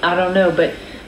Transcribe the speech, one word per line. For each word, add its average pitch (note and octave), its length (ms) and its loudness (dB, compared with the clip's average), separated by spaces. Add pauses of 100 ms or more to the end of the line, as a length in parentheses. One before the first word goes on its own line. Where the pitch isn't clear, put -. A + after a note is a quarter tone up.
I, F3 120 0
I - 20 0
don't F3+ 180 0
know, F#3+ 180 4
but D#3+ 220 2 (340)